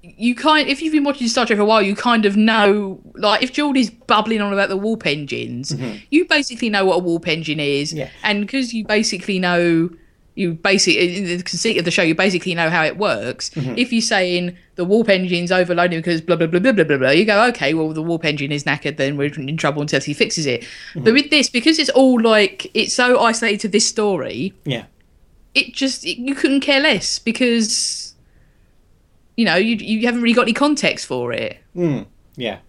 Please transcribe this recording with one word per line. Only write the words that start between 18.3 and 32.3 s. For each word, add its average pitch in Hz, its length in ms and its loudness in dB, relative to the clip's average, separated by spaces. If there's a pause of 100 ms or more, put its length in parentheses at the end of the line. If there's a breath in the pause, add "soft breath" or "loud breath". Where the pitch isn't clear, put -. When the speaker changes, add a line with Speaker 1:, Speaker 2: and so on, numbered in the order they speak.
Speaker 1:
is 143 140 -4
knackered, 151 320 -2
then 143 200 -2
we're 143 160 -2
in 143 240 -6
trouble 147 260 -2
until 147 180 0
he 147 140 -6
fixes 170 320 -2
it." 123 160 -2
Speaker 2:
Mm-hmm. - 420 -12
Speaker 1:
But 220 100 6
with 285 160 0
this, 294 180 4
because 311 300 2
it's 285 120 0
all, 262 300 6
like, 214 540 2
it's 220 180 0
so 247 280 2
isolated 226 400 0
to 220 80 -4
this 208 180 2
story, 185 680 -2 (120)
Speaker 2:
Yeah. 120 220 -4 (680)
Speaker 1:
it - 220 -2
just, - 320 -4
it, 175 140 -6
you 262 160 -4
couldn't 277 240 2
care 277 200 2
less 277 380 0
because, 226 960 -2 (1200)
you 233 80 2
know, 170 120 4
you, 220 200 2
you 220 300 -2
haven't 240 160 -2
really 233 120 2
got 240 80 4
any 233 100 0
context 269 540 0
for 123 260 -4
it. 113 260 -6 (180)
Speaker 2:
Mm, 147 300 -2 (300)